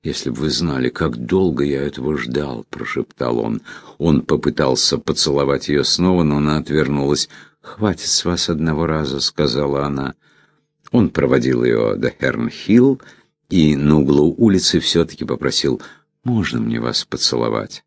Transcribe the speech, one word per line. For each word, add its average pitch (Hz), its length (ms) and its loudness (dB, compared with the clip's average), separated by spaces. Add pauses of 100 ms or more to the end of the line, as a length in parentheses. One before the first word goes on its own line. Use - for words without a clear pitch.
«Если 69 280 -6
бы 55 60 -8
вы 73 120 -2
знали, 67 400 -2
как 67 260 -4
долго 76 480 0
я 71 200 -2
этого 71 340 -4
ждал», — 64 540 -6
прошептал 60 640 -4
он. 57 240 -4 (380)
Он 73 220 4
попытался 69 760 0
поцеловать 69 720 0
ее 71 140 2
снова, 90 400 2
но 73 140 2
она 76 200 2
отвернулась. 73 720 0 (320)
«Хватит 98 460 -4
с - 180 -2
вас 87 240 -2
одного 80 380 0
раза», — 76 340 -2
сказала 71 640 0
она. 67 300 -4 (760)
Он 117 200 2
проводил 64 520 2
ее 57 340 2
до 60 120 -2
Херн-Хилл 98 920 2 (500)
и 78 260 4
на 73 240 4
углу 71 400 4
улицы 95 400 4
все-таки - 440 0
попросил: 65 560 -2 (440)
«Можно 113 380 -2
мне 57 180 -4
вас 60 260 -4
поцеловать?» 57 800 -4